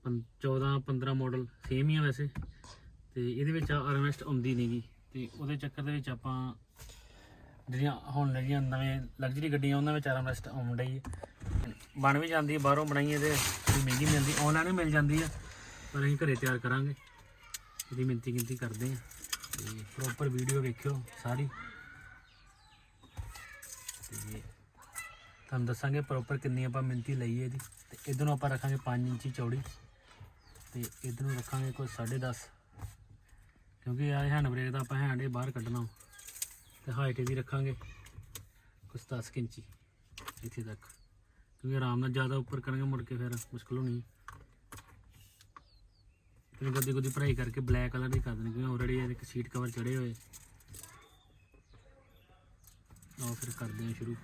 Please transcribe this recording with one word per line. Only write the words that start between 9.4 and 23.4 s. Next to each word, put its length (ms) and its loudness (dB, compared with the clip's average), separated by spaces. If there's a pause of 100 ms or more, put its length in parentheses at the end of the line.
ਗੱਡੀਆਂ, 240 4
ਉਹਨਾਂ 180 4
ਵਿੱਚ 140 0
ਆਰਮ 200 2
ਰੈਸਟ 200 -4
ਆਉਣ 280 -2
ਡਈ 200 0
ਹੈ। 60 -6 (960)
ਬਣ 200 8
ਵੀ 100 2
ਜਾਂਦੀ 260 4
ਹੈ, 40 2
ਬਾਹਰੋਂ 280 6
ਬਣਾਈ 260 4
ਹੈ 60 4
ਤੇ 160 4 (320)
ਥੋੜ੍ਹੀ 160 6
ਮਹਿੰਗੀ 240 4
ਮਿਲਦੀ, 340 6
ਆਨਲਾਈਨ 260 6
ਵੀ 60 2
ਮਿਲ 180 4
ਜਾਂਦੀ 320 6
ਆ, 60 0 (640)
ਪਰ 120 2
ਅਸੀਂ 200 6
ਘਰੇ 100 6
ਤਿਆਰ 240 2
ਕਰਾਂਗੇ। 360 2 (960)
ਇਹਦੀ 120 0
ਮਿਣਤੀ 300 2
ਗਿਣਤੀ 220 0
ਕਰਦੇ 340 -2
ਹਾਂ 60 -2 (600)
ਤੇ 240 -6 (140)
ਪ੍ਰੋਪਰ 320 0
ਵੀਡੀਓ 320 2
ਵੇਖਿਓ 400 -2 (220)
ਸਾਰੀ, 260 0 (2500)